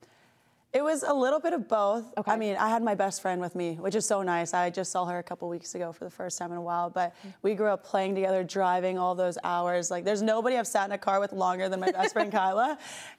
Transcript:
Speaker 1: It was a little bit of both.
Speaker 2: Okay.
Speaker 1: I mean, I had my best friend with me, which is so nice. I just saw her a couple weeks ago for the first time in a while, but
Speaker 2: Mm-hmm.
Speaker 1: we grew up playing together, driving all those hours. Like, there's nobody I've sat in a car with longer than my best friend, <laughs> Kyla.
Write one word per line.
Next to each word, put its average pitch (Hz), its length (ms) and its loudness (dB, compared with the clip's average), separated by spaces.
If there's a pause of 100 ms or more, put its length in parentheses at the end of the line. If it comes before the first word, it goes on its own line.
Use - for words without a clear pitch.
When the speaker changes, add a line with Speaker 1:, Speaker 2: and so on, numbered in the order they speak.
(720)
Speaker 1:
It 269 100 4
was 294 200 2
a 285 100 0
little 277 280 4
bit 330 120 0
of 294 140 -2
both. 214 380 2 (120)
Speaker 2:
Okay. 214 140 -2
Speaker 1:
I 214 60 4
mean, 214 200 0
I 214 120 2
had 226 120 2
my 226 140 2
best 196 280 0
friend 180 180 0
with 175 160 -6
me, 175 180 -2
which 185 220 -2
is 208 100 0
so 196 160 2
nice. 170 320 0
I 180 160 2
just 175 220 -4
saw 180 140 0
her 175 120 -4
a 175 60 -6
couple 175 240 -8
weeks 170 260 -8
ago 175 180 -6
for 165 120 -12
the 180 80 -10
first 180 260 -8
time 175 140 -6
in 175 60 -6
a 170 40 -6
while, 175 280 -2
but 175 200 0
Speaker 2:
Mm-hmm. - 180 -20 (140)
Speaker 1:
we 208 140 2
grew 214 140 2
up 190 140 0
playing 196 300 0
together, 190 300 2
driving 185 520 2
all 180 200 0
those 180 260 0
hours. 175 480 0
Like, 175 140 -4
there's 202 180 2
nobody 226 340 2
I've 226 120 0
sat 196 180 2
in 202 60 -6
a 202 60 -4
car 196 200 2
with 202 140 0
longer 185 360 0
than 185 120 -2
my 190 100 2
best 359 220 0
friend, 214 200 2
<laughs> 214 60 2
Kyla. 214 400 2 (400)